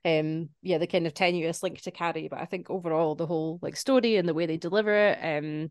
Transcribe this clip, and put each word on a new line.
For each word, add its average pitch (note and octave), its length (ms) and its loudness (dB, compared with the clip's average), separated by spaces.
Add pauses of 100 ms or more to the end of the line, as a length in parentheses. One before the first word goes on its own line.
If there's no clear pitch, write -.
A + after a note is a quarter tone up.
um, D#3 420 2 (140)
yeah, F3 160 0
the E3+ 80 0
kind E3 200 0
of D#3 60 -4
tenuous F3 500 0
link E3 200 -6
to F3+ 80 -10
Carrie. D#3+ 400 -4
But C3 100 -8
I E3+ 60 -8
think F3+ 240 -8
overall D#3+ 440 0
the E3 120 -4
whole, D#3+ 340 -2
like, D3+ 160 -8
story A#3+ 400 4
and F3 100 4
the E3 60 2
way E3 140 0
they D#3+ 100 -2
deliver G#3 380 0
it, G#3 260 4
um, D3+ 500 -4